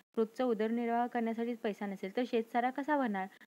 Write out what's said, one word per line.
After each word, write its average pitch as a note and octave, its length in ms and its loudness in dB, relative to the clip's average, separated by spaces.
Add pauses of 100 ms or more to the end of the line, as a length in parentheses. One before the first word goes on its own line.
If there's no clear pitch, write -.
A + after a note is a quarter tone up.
(160)
रोजचा A3+ 280 0
उदरनिर्वाह A#3 600 2
करण्यासाठी A#3 480 -2
पैसा G#3 320 -4
नसेल, G3 300 -6
तर B3 100 2
शेतसारा A#3+ 440 0
कसा C#4+ 260 0
भरणार? G3+ 300 0 (200)